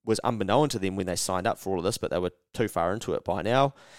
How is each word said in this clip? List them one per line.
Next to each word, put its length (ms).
was 200
unbeknown 460
to 80
them 180
when 100
they 100
signed 300
up 120
for 120
all 80
of 60
this, 140
but 120
they 80
were 140
too 160
far 240
into 200
it 120
by 180
now. 320